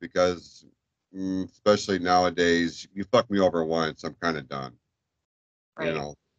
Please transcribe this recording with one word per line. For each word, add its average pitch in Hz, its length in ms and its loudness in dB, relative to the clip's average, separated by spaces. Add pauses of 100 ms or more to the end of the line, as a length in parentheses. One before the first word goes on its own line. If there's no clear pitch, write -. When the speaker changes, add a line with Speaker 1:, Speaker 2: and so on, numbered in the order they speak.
Speaker 1:
because, 87 640 -2 (500)
mm, 95 360 -4
especially 104 500 0
nowadays, 87 920 2
you 98 100 -6
fuck - 260 0
me 101 100 0
over 85 240 2
once, 80 400 -2
I'm 78 180 -10
kinda 82 200 -2
done. 65 340 -10 (1000)
You 160 100 -4
Speaker 2:
Right. 80 60 -4
Speaker 1:
know, 73 200 -8 (240)